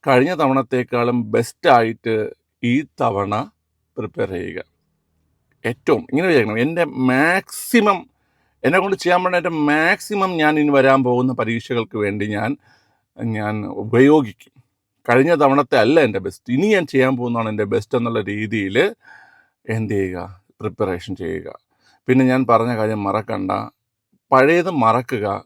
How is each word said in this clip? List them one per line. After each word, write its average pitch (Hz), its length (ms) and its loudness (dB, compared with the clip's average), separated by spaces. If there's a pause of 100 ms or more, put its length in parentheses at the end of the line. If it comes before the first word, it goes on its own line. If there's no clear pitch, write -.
കഴിഞ്ഞ 139 300 4
തവണത്തേക്കാളും 123 840 -2 (120)
ബെസ്റ്റായിട്ട് 113 840 0 (480)
ഈ 120 120 0 (240)
തവണ 101 360 -2 (640)
പ്രിപ്പയർ 107 340 -8
ചെയ്യുക. 90 300 -10 (1040)
ഏറ്റവും 117 460 0
ഇങ്ങനെ 156 180 0
വിചാരിക്കണം, 113 320 2
"എൻ്റെ 165 240 -2 (240)
മാക്സിമം, 185 920 0 (680)
എന്നെ 151 160 2
കൊണ്ട് 196 160 -2
ചെയ്യാൻ 175 240 2
പറ്റുന്ന 180 220 0
എൻ്റെ 170 120 -4 (100)
മാക്സിമം 185 720 0
ഞാൻ 156 220 2
ഇനി 147 160 2
വരാൻ 135 300 6
പോകുന്ന 123 300 0
പരീക്ഷകൾക്ക് 117 640 -6
വേണ്ടി 104 280 -4
ഞാൻ, 107 240 -4 (680)
ഞാൻ 107 360 -4 (280)
ഉപയോഗിക്കും. 123 680 2 (540)
കഴിഞ്ഞ 135 280 4
തവണത്തെ 139 440 2
അല്ല 120 220 4
എൻ്റെ 107 200 0
ബെസ്റ്റ്, 92 320 -12
ഇനി 160 220 0
ഞാൻ 180 120 0
ചെയ്യാൻ 135 300 0
പോകുന്നതാണ് 117 320 -4
എൻ്റെ 107 260 -4
ബെസ്റ്റ്" 110 240 -4
എന്നുള്ള 117 320 -2
രീതിയിൽ 104 480 -4 (880)
എന്ത് 110 280 -4
ചെയ്യുക? 92 240 -4 (400)
പ്രിപ്പറേഷൻ 95 560 -6
ചെയ്യുക. 87 340 -10 (600)
പിന്നെ 131 160 4
ഞാൻ 127 220 2
പറഞ്ഞ 117 300 2
കാര്യം 110 280 -2
മറക്കണ്ട, 101 480 -4 (800)
പഴയത് 160 440 4
മറക്കുക 117 500 0 (200)